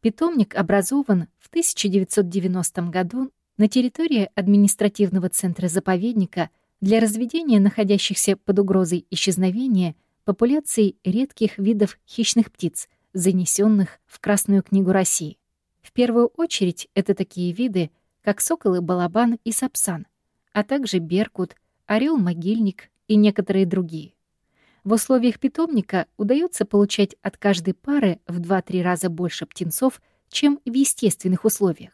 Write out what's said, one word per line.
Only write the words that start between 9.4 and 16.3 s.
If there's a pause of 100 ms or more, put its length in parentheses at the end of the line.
популяций
редких
видов
хищных
птиц, (240)
занесенных
в
Красную
книгу
России. (460)
В
первую
очередь